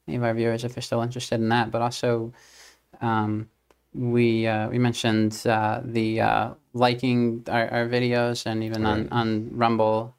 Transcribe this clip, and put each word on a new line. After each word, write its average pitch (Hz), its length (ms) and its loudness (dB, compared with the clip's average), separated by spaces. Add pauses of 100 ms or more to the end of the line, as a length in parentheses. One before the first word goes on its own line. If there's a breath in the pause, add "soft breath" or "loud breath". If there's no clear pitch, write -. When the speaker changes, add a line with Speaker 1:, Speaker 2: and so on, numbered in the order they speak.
Speaker 1:
any - 100 -4
of 120 60 -2
our 117 100 0
viewers, 117 300 -2
if 120 100 -6
they're 127 80 -10
still 117 220 -2
interested 123 320 -6
in 113 140 0
that, 117 200 2
but 117 140 -2
also, 120 500 -2 (680 loud breath)
um, 107 480 0 (440)
we, 120 520 2
uh, 107 240 0
we - 80 -4
mentioned, 110 680 2
uh, 110 360 2
the, 113 380 -2
uh, 110 280 2 (240)
liking 120 760 2
our, 117 200 0
our 117 180 0
videos 120 580 0
and 110 180 -2
even 110 220 -2
on, 107 180 0
Speaker 2:
Right. - 80 -8
Speaker 1:
on 113 420 -2
Rumble. 113 640 0